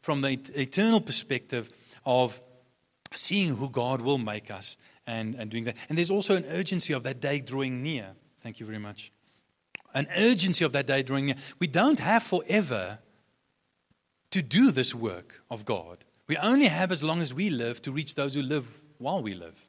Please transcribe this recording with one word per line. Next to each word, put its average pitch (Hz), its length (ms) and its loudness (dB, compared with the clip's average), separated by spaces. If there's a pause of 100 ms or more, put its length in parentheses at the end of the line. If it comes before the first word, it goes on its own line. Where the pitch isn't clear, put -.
from 147 180 0
the 135 120 0
et-, 131 180 -6
eternal 196 500 4
perspective - 680 -4 (340)
of 123 340 4 (760)
seeing 180 420 0
who 131 140 -4
God 123 320 -2
will 135 160 2
make 107 320 -6
us 98 260 -12 (300)
and, 113 300 -6
and 110 140 -10
doing 113 140 -6
that. 117 120 -4 (120)
And 156 80 -2
there's 170 140 0
also 196 260 2
an 175 100 -2
urgency 170 460 -2
of 127 120 -4
that 127 160 -6
day 143 200 -2
drawing 127 420 -4
near. 135 260 -6 (340)
Thank 110 180 -12
you 113 60 -10
very 107 120 -8
much. 104 320 -12 (840)
An 143 200 0
urgency 190 480 4
of 147 100 2
that 135 140 0
day 135 160 2
drawing 135 220 0
near. 139 120 0 (220)
We 175 100 0
don't 220 320 4
have 220 220 2
forever 131 760 0 (1300)
to 185 100 2
do 202 300 6
this 131 220 2
work 104 560 -6
of 110 140 -8
God. 90 400 -4 (220)
We 151 100 -2
only 262 300 6
have 175 260 2
as 156 100 -2
long 160 200 0
as 131 100 -4
we 180 160 0
live 120 340 -2
to 135 100 -6
reach 147 220 -6
those 139 200 -2
who 143 80 0
live 131 400 -4 (160)
while 151 240 -4
we 104 100 -6
live. 85 260 -14 (100)